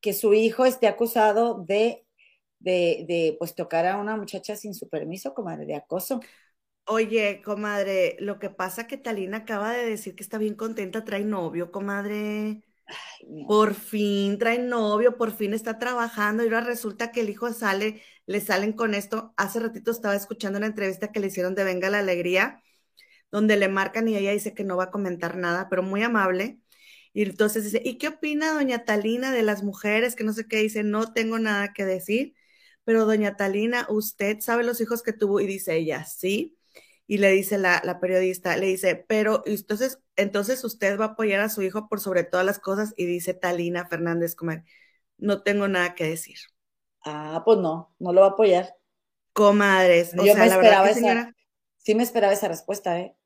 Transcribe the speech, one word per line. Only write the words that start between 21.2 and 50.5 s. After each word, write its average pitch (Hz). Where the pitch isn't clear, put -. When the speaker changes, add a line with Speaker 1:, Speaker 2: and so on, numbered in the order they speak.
Speaker 2:
le 196
hicieron 185
de 196
Venga 185
la 208
Alegría, 185
donde 214
le 196
marcan 196
y 214
ella 196
dice 208
que 208
no 185
va 185
a 185
comentar 180
nada, 180
pero 185
muy 196
amable. 208
Y 208
entonces 214
dice, 208
"¿Y 247
qué 294
opina 311
doña 262
Talina 226
de 240
las 208
mujeres?", 214
que 220
no 214
sé 220
qué, 220
dice, 214
"No 214
tengo 226
nada 202
que 202
decir, 190
pero 226
doña 214
Talina, 208
¿usted 214
sabe 233
los 240
hijos 233
que 226
tuvo?". 202
Y 202
dice 190
ella, 156
"Sí". 208
Y 208
le 196
dice 196
la, 185
la 175
periodista, 185
le 190
dice, 190
"Pero, 214
entonces, 214
entonces 202
usted 202
va 220
a -
apoyar 214
a 220
su 208
hijo 202
por 208
sobre 180
todas 180
las 196
cosas". 214
Y 180
dice 175
Talina 175
Fernández, 170
comadre, 165
"No 202
tengo 202
nada 180
que 170
decir". 165
Speaker 1:
Ah, 151
pues 220
no, 165
no 180
lo 185
va 196
a -
apoyar. 190
Speaker 2:
Comadres, 190
o 196
Speaker 1:
Yo 202
Speaker 2:
sea, 202
Speaker 1:
me -
Speaker 2:
la 226